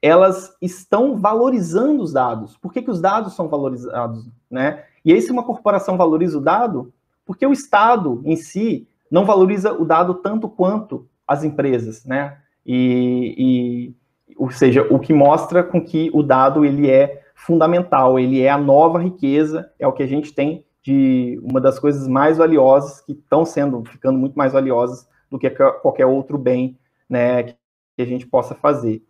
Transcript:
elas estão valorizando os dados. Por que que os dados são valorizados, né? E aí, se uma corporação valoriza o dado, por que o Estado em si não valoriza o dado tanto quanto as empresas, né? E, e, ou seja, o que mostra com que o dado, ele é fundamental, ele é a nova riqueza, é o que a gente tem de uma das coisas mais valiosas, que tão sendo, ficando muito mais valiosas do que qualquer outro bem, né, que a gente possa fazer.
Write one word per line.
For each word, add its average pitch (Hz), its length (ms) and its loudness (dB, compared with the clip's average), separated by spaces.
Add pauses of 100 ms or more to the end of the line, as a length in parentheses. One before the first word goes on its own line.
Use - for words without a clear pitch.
elas 185 600 2
estão 220 560 -2
valorizando 226 840 0
os 160 120 -8
dados. 117 420 -4
Por - 160 -14
que - 100 -6
que - 80 -8
os 185 120 -4
dados 196 340 -2
são 165 140 -6
valorizados, 123 760 -6 (240)
né? 139 360 -6 (180)
E 156 80 4
aí, 208 100 4
se - 120 -6
uma 156 100 -4
corporação 196 540 -2
valoriza 165 400 0
o 139 40 -6
dado, 170 520 -2 (320)
por 185 100 -12
que - 100 -4
o 277 60 2
Estado 208 720 0
em 160 140 -2
si 196 500 -6 (240)
não 180 140 2
valoriza 196 480 2
o 165 100 -4
dado 165 300 0
tanto 214 340 -6
quanto 202 580 -4 (220)
as 143 160 -2
empresas, 135 600 -4
né? 139 320 -8 (280)
E, 123 1300 -2 (360)
e, - 80 -20
ou 131 120 -4
seja, 127 400 2
o 139 80 4
que 160 160 0
mostra 156 480 4
com 175 220 -2
que 160 300 -4
o 151 100 2
dado, 135 400 2
ele 143 260 2
é 139 320 4 (140)
fundamental, 160 840 2
ele 127 240 0
é 131 80 4
a 143 80 2
nova 147 420 4
riqueza, 156 760 -2
é - 80 -4
o 135 60 2
que 139 120 -4
a 131 40 -2
gente 147 260 -4
tem 156 320 -4 (160)
de 131 600 0
uma 123 160 -2
das 131 200 0
coisas 143 280 -2
mais 143 300 2
valiosas, 143 640 2
que - 120 -14
tão - 320 0
sendo, 143 400 -4
ficando 131 320 -4
muito 131 180 -4
mais 135 180 -2
valiosas 127 560 -2 (200)
do 135 100 -10
que 131 100 -2
qualquer - 560 0
outro 135 320 -2
bem, 127 400 -2 (320)
né, 123 340 0
que 120 120 -14 (440)
a 127 60 -2
gente 123 220 -8
possa 120 260 -4
fazer. 117 560 -4